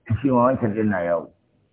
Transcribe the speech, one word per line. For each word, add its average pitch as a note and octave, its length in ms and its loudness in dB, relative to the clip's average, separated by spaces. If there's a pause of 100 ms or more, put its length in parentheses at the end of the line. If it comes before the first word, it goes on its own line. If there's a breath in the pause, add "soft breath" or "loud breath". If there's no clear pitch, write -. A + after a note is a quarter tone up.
(200)
shi C#3 100 0
ma B2 200 4
wancan A2+ 240 -2
din G#2+ 160 0
na F#2+ 140 -2
yawo. E2+ 240 -2 (440)